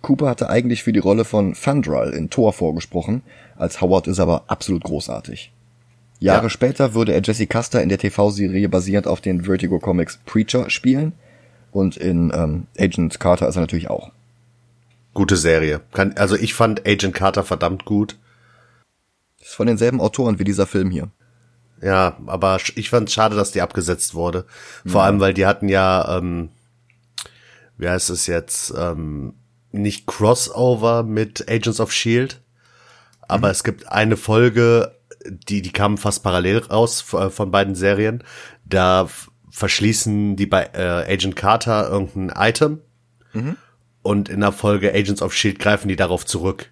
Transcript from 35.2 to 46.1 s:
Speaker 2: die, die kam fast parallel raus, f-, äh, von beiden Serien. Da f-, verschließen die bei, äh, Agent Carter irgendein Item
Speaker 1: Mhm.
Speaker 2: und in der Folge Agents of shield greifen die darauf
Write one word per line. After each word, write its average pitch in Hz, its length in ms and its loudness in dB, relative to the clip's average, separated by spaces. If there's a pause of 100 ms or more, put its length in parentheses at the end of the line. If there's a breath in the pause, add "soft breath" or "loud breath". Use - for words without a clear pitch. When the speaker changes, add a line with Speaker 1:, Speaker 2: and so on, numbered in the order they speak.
Speaker 2:
die, 95 380 -6
die 90 80 -8
kam 104 260 0
fast - 240 -2
parallel 92 380 2
raus, 113 420 0
f-, - 180 -4
äh, 98 120 0
von 98 180 -4
beiden 98 240 0
Serien. 101 500 0 (400 loud breath)
Da 92 420 4
f-, - 260 -16 (180)
verschließen 104 840 0
die 98 100 -2
bei, 95 280 0
äh, 87 380 -2
Agent 95 240 -2
Carter 107 540 0
irgendein 95 460 -4
Item 147 460 0 (520)
Speaker 1:
Mhm. 127 240 -6 (460 loud breath)
Speaker 2:
und 101 260 0
in 101 120 -4
der 101 100 2
Folge 101 420 0
Agents 101 300 0
of 90 100 -4
shield 98 240 -2
greifen 104 300 0
die 92 80 -2
darauf 90 320 -2